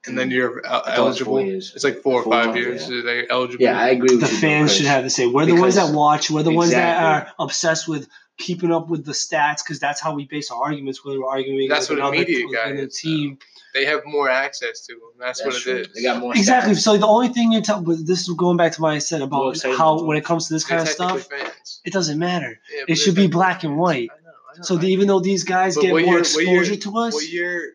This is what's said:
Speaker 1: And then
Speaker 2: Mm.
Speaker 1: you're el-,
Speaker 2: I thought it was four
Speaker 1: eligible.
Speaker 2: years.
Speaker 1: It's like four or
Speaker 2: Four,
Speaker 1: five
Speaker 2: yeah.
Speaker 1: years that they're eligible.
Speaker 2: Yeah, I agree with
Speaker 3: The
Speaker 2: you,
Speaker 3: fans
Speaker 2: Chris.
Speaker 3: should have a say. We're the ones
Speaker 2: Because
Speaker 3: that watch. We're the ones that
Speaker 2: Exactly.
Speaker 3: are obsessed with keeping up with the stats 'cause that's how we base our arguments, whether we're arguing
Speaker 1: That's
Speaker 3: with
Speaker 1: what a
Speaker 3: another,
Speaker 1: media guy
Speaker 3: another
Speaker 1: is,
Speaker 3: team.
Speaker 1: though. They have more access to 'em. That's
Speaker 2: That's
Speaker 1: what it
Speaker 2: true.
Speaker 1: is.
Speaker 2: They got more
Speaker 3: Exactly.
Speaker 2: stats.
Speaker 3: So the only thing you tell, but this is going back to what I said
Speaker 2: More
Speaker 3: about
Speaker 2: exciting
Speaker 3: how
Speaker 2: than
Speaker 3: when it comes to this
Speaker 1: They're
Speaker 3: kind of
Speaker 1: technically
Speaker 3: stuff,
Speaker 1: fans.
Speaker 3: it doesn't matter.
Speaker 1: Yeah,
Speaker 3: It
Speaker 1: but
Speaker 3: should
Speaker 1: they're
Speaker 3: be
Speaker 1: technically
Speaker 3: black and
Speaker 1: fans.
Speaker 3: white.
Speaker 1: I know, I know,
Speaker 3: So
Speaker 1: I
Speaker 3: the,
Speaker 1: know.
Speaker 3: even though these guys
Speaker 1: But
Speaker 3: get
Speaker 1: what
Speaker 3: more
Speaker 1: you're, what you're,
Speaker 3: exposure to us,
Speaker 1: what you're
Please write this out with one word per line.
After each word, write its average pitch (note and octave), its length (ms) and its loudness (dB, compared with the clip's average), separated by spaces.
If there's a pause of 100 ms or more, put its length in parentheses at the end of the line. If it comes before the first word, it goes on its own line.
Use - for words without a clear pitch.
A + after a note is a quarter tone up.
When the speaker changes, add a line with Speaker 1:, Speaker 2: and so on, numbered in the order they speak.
Speaker 1:
And B2+ 140 -8
then B2+ 100 -2
Speaker 2:
Mm. B2+ 40 -2
Speaker 1:
you're B2 320 -2
el-, B2 200 -2
Speaker 2:
I - 100 -2
thought B2+ 40 2
it - 20 4
was - 180 2
four - 200 0
Speaker 1:
eligible. - 20 2
Speaker 2:
years. F#2+ 340 -4
Speaker 1:
It's - 100 -6
like B2 160 0
four B2+ 180 2
or A#2 40 -2
Speaker 2:
Four, A2 100 2
Speaker 1:
five A#2 240 2
Speaker 2:
yeah. A#2+ 40 0
Speaker 1:
years A#2+ 260 -4
that A#2+ 180 -6
they're A#2+ 260 -2
eligible. B2 320 0
Speaker 2:
Yeah, A#2 160 4
I A#2+ 100 2
agree B2+ 280 6
with A2+ 80 2
Speaker 3:
The - 60 0
Speaker 2:
you, A2 100 0
Speaker 3:
fans D3+ 300 4
Speaker 2:
Chris. - 60 2
Speaker 3:
should D3 100 2
have C3+ 180 2
a C3 40 -6
say. C3 180 2
We're C#3 180 2
the E3+ 80 6
ones F3+ 220 6
Speaker 2:
Because F3 160 4
Speaker 3:
that D3+ 60 0
watch. D3 320 2
We're D#3 140 0
the E3 80 4
ones E3+ 200 4
that E3+ 260 2
Speaker 2:
Exactly. E3 80 2
Speaker 3:
are D#3 400 0
obsessed D#3+ 420 -2
with D3+ 200 -6 (300)
keeping F3 360 -2
up D#3+ 160 -2
with D3+ 160 -4
the D3 80 -10
stats D3 520 -2
'cause D3 140 -8
that's C#3+ 220 -4
how D#3+ 120 -4
we C#3+ 120 -8
base C#3+ 260 -10
our A#2+ 100 -6
arguments, C#3 440 -6
whether C#3 160 -6
we're C3 80 -4
arguing C3+ 400 -2
Speaker 1:
That's D3 180 0
Speaker 3:
with D3+ 120 -2
Speaker 1:
what C#3 60 -2
a C#3+ 40 0
Speaker 3:
another, D#3+ 180 0
Speaker 1:
media B2+ 260 0
guy A2+ 180 -2
Speaker 3:
another C#3 160 -6
Speaker 1:
is, - 100 -16
Speaker 3:
team. D3 420 -4
Speaker 1:
though. - 60 -20 (340)
They C#3 60 0
have D3 200 0
more D3 240 0
access B2+ 580 -4
to A#2+ 60 -18
'em. A2+ 60 -20 (200)
That's B2+ 220 -8
Speaker 2:
That's - 60 -8
Speaker 1:
what C3 80 -2
it B2 60 -6
Speaker 2:
true. B2+ 200 -4
Speaker 1:
is. - 140 -8
Speaker 2:
They A#2 80 -8
got B2 160 0
more B3 160 -4
Speaker 3:
Exactly. A3 380 4
Speaker 2:
stats. E3 60 2
Speaker 3:
So G#3+ 180 4
the G3+ 100 4
only A#3+ 220 4
thing A#3 240 2
you A3 80 2
tell, G#3+ 200 -2
but E3 240 -2
this F3+ 220 -2
is F3+ 80 -4
going F3+ 220 2
back E3 160 2
to D#3 80 -8
what D#3 100 2
I D3 80 -2
said D#3 200 -4
Speaker 2:
More C3+ 80 -4
Speaker 3:
about C3+ 280 -2
Speaker 2:
exciting C3 220 -2
Speaker 3:
how D#3+ 200 4
Speaker 2:
than E3+ 100 -4
Speaker 3:
when D3+ 100 0
it D3+ 80 -4
comes E3 220 -2
to D#3 60 -4
this D#3 120 -2
Speaker 1:
They're E3+ 140 -2
Speaker 3:
kind D#3+ 100 0
of D3 80 -4
Speaker 1:
technically F#3 240 -2
Speaker 3:
stuff, C#3 200 -12
Speaker 1:
fans. - 440 -14
Speaker 3:
it F3+ 80 -8
doesn't D#3 260 -2
matter. E3 400 -4 (120)
Speaker 1:
Yeah, D3 100 -10
Speaker 3:
It - 80 -8
Speaker 1:
but D#3+ 80 2
Speaker 3:
should F3+ 180 2
Speaker 1:
they're G3 80 4
Speaker 3:
be F#3+ 60 4
Speaker 1:
technically C#3 40 -2
Speaker 3:
black F3+ 300 0
and D#3 80 -4
Speaker 1:
fans. C#3+ 80 -2
Speaker 3:
white. D3 320 0
Speaker 1:
I - 140 -20
know, - 60 -20 (220)
I - 40 -20
know, F3 60 -18
Speaker 3:
So F#3 120 0
Speaker 1:
I E3 40 0
Speaker 3:
the, F3+ 80 0
Speaker 1:
know. F#3+ 60 2
Speaker 3:
even G3 140 2
though G3 140 4
these F#3 220 0
guys F#3 320 0
Speaker 1:
But D3 60 0
Speaker 3:
get F3+ 120 4
Speaker 1:
what E3 100 4
Speaker 3:
more F3+ 120 4
Speaker 1:
you're, E3+ 80 4
what - 100 0 (100)
you're, F3+ 180 4
Speaker 3:
exposure F#3+ 140 0
to G3+ 240 -6
us, A#3 160 -2
Speaker 1:
what G3+ 140 -6
you're F3 340 -4 (120)